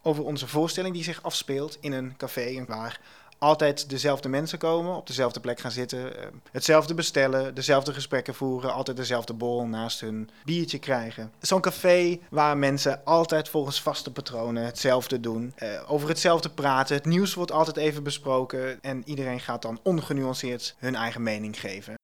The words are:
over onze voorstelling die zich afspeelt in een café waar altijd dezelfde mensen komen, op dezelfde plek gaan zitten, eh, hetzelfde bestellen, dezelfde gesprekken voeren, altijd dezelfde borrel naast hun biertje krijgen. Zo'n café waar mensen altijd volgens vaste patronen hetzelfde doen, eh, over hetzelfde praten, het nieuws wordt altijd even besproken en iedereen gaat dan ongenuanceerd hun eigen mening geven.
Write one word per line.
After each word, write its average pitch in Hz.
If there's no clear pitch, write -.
over 151
onze 131
voorstelling 170
die 170
zich 160
afspeelt 143
in 147
een 131
café 127
waar 113
altijd 147
dezelfde 135
mensen 151
komen, 170
op 156
dezelfde 127
plek 120
gaan 127
zitten, 127
eh, -
hetzelfde 151
bestellen, 135
dezelfde 139
gesprekken 135
voeren, 127
altijd 127
dezelfde 120
borrel 120
naast 113
hun 110
biertje 160
krijgen. 113
Zo'n 190
café 180
waar 147
mensen 139
altijd 165
volgens 139
vaste 143
patronen 117
hetzelfde 127
doen, 117
eh, 104
over 147
hetzelfde 165
praten, 139
het 143
nieuws 185
wordt 175
altijd 156
even 147
besproken 131
en 131
iedereen 131
gaat 120
dan 113
ongenuanceerd 135
hun 127
eigen 117
mening 107
geven. 101